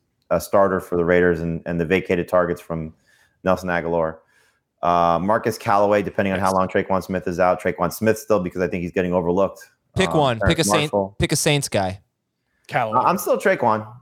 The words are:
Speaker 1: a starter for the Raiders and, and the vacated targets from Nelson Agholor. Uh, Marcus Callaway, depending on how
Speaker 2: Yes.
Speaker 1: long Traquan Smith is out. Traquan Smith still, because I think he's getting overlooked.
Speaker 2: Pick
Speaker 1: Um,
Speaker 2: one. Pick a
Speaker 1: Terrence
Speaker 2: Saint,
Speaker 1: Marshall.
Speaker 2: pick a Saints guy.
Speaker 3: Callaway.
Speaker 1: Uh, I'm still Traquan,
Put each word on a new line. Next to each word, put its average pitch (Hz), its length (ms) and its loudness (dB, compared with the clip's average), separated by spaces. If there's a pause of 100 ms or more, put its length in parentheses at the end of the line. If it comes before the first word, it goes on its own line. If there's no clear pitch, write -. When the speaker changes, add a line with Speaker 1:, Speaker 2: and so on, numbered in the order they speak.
(320)
Speaker 1:
a 85 100 0
starter 98 380 2
for - 180 -6
the 87 80 0
Raiders 87 360 4
and, 82 240 -4
and 85 140 -4
the 85 60 0
vacated 87 420 0
targets 87 320 0
from 80 340 -10 (500)
Nelson 92 260 -2
Agholor. 82 480 -2 (640)
Uh, 85 400 2
Marcus 110 360 -2
Callaway, 104 440 2
depending 95 320 -2
on 92 60 -2
how 98 80 0
Speaker 2:
Yes. 95 60 2
Speaker 1:
long 92 140 2
Traquan 95 360 -2
Smith 92 240 -6
is 87 120 -6
out. 90 220 2
Traquan 90 320 -2
Smith - 260 0
still, 104 200 0
because 90 220 -6
I 90 60 0
think 87 160 -6
he's 87 80 -6
getting 90 220 -2
overlooked. 90 560 -2 (260)
Speaker 2:
Pick 185 140 0
Speaker 1:
Um, 160 80 0
Speaker 2:
one. 127 220 0
Pick 104 40 -2 (160)
a 160 40 0
Speaker 1:
Terrence - 60 0
Speaker 2:
Saint, 147 240 0
Speaker 1:
Marshall. 98 260 -2
Speaker 2:
pick 165 120 -2
a 151 40 0
Saints 143 340 0
guy. 98 320 -2 (640)
Speaker 3:
Callaway. 123 320 0
Speaker 1:
Uh, 120 40 0
I'm 170 140 2
still 262 200 0
Traquan, 113 500 0 (140)